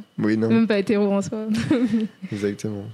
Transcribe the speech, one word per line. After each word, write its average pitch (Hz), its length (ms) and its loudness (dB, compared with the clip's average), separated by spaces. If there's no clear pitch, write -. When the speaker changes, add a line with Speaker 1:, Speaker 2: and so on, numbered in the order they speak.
Speaker 1:
Oui, 107 180 2
non. 226 120 2
Speaker 2:
même 226 180 4
pas 214 120 2
hétéro 202 320 2
en 196 100 2
soi. 220 260 -6
<laughs> 214 440 -4
Speaker 1:
Exactement. 104 640 -4